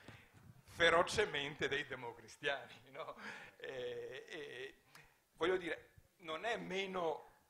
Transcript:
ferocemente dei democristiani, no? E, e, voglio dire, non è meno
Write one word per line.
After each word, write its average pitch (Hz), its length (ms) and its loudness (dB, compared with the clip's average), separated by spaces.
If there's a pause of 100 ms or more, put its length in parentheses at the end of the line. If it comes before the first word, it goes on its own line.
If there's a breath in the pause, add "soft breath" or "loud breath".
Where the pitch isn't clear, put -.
(640 loud breath)
ferocemente 165 1040 4
dei 139 180 2
democristiani, 127 1080 -6
no? 143 240 -8 (420 loud breath)
E, 123 680 -6
e, 139 540 -10 (520 loud breath)
voglio 185 240 4
dire, 170 340 -4 (260)
non 165 280 -6
è 226 120 2
meno 185 720 -2 (180)